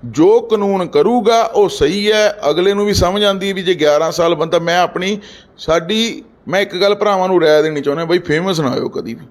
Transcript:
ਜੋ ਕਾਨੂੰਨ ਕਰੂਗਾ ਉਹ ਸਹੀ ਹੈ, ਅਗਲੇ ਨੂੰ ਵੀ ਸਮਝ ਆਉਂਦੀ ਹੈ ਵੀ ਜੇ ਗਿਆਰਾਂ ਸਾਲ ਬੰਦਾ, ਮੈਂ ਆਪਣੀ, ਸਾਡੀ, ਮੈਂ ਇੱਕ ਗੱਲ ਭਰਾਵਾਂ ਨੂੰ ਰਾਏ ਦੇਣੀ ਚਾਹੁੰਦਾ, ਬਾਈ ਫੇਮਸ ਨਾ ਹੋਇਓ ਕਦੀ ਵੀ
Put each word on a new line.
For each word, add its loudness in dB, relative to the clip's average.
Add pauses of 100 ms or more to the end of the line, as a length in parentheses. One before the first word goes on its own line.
ਜੋ 4
ਕਾਨੂੰਨ -2
ਕਰੂਗਾ 2
ਉਹ 2
ਸਹੀ -2
ਹੈ, 2 (120)
ਅਗਲੇ 0
ਨੂੰ 0
ਵੀ 0
ਸਮਝ 0
ਆਉਂਦੀ 0
ਹੈ -4
ਵੀ -6
ਜੇ 0
ਗਿਆਰਾਂ 2
ਸਾਲ 0
ਬੰਦਾ, 0
ਮੈਂ 0
ਆਪਣੀ, -2 (380)
ਸਾਡੀ, -2 (240)
ਮੈਂ 0
ਇੱਕ -6
ਗੱਲ 2
ਭਰਾਵਾਂ 0
ਨੂੰ 2
ਰਾਏ 4
ਦੇਣੀ -2
ਚਾਹੁੰਦਾ, -2
ਬਾਈ 0
ਫੇਮਸ -2
ਨਾ 0
ਹੋਇਓ -4
ਕਦੀ -10
ਵੀ -18